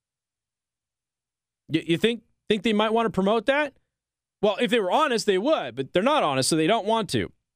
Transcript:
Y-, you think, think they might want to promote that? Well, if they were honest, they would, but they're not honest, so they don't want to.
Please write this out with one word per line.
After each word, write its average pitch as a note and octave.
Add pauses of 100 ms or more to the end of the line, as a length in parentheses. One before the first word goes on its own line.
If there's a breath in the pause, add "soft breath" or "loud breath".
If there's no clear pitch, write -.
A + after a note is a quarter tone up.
(1700)
Y-, D3+
you E3
think, A3+ (260)
think G#3+
they A3+
might G#3+
want A3+
to A3
promote G#3
that? C#4+ (680)
Well, G3+
if G#3+
they A#3
were F#3
honest, B3+
they F#3+
would, G3
but C3+
they're F3+
not C4+
honest, C3+
so E3+
they D#3+
don't G#3
want A3
to. G2+ (240)